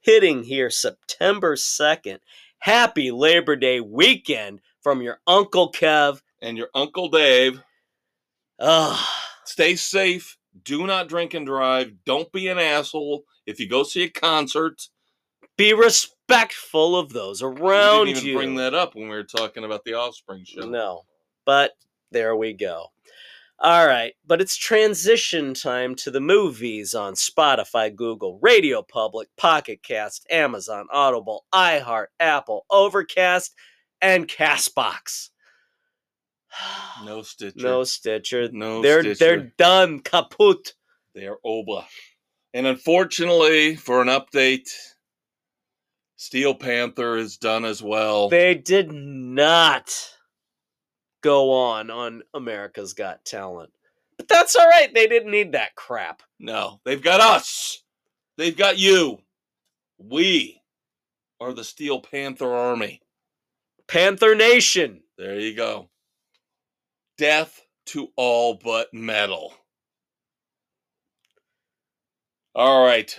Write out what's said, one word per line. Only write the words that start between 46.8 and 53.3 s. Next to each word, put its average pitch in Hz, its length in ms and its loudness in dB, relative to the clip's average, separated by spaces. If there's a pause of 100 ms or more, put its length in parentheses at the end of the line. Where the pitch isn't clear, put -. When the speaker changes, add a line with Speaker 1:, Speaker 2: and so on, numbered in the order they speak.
Speaker 2:
is 113 220 -8
done 113 260 -2
as 107 180 -8
well. 107 460 0
Speaker 1:
They 175 260 4
did 170 380 -2
not 143 1200 0 (1120)
go 139 300 4
on, 117 380 -2
on 117 320 -12 (120)
America's 104 580 -12
Got 95 320 -12
Talent. 92 480 -14 (460)